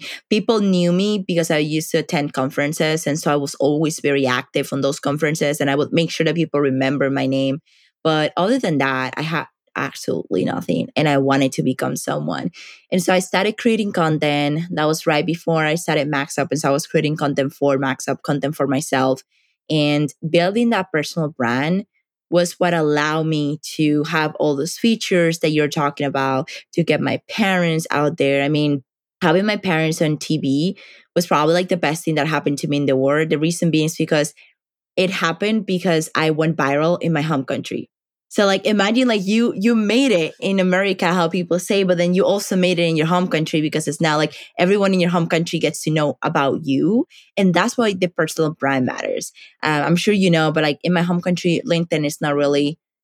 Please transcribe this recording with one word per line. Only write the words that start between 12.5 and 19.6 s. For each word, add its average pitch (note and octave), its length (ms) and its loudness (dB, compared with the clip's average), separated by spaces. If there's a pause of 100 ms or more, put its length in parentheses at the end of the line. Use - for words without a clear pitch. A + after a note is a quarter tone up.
And F#3 100 2
so F#3 120 0
I F#3 60 4
started G3+ 380 -2
creating G#3+ 360 0
content. D3+ 680 0 (100)
That D3+ 140 0
was - 200 0
right D#3 200 2
before E3 380 0
I D3+ 120 0
started D#3 320 -2
Max D3 300 -4
Up. C#3 140 -2
And D3+ 80 -2
so D3 100 0
I C#3 40 2
was D3 140 -2
creating D#3 280 0
content C#3+ 380 -2
for C#3 240 0
Max C3 300 -4
Up, C#3 160 -6
content D3 320 -2
for C#3 120 -2
myself. C3 560 0 (460)